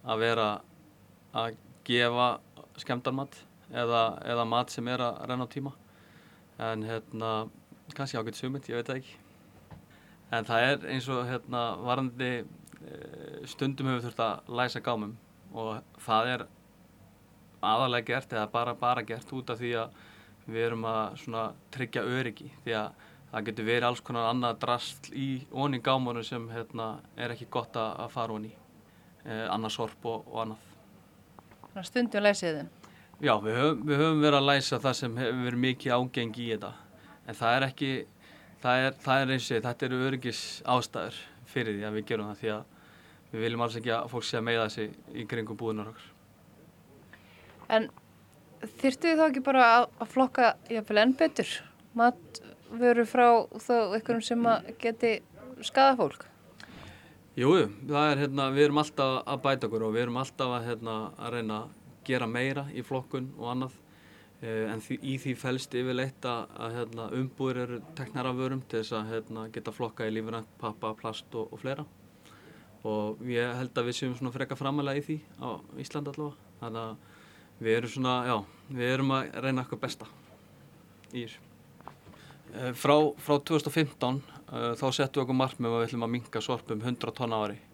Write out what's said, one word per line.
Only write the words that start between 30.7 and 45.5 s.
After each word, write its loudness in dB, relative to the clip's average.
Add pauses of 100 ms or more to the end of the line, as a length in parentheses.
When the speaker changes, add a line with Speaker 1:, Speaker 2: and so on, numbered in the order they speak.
Speaker 2:
Þannig -16
að -12
stundum 0
læsið 2
þið? -14 (300)
Speaker 1:
Já, 4
við 0
höfum, 2
við 2
höfum 4
verið 8
að 4
læsa 2
það 2
sem -4
hefur 0
verið 0
mikið 2
ágeng 0
í -6
þetta. -4 (480)
En -12
það 4
er 2
ekki... -2 (640)
Það 4
er, 0
það 4
er -
eins 0
og 2
ég -2
segi, 0
þetta -2
eru 0
öryggisástæður -2 (240)
fyrir -4
því -6
að -4
við -4
gerum -4
það, -12
því -2
að -6 (640)
við -4
viljum 0
alls -2
ekki -2
að 0
fólk -6
sé -2
að -2
meiða 2
sig -6 (160)
í -8
kringum -6